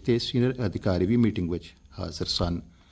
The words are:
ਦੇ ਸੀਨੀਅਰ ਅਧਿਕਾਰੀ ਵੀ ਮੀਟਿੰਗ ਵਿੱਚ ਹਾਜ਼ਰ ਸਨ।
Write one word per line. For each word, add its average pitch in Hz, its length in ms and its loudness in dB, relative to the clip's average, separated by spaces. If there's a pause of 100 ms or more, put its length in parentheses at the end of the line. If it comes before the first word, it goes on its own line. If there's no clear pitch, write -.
ਦੇ 117 140 4
ਸੀਨੀਅਰ 127 460 0
ਅਧਿਕਾਰੀ 90 400 0
ਵੀ 117 120 4
ਮੀਟਿੰਗ 98 340 2
ਵਿੱਚ - 220 -8 (260)
ਹਾਜ਼ਰ 87 260 -6
ਸਨ। 87 360 0 (300)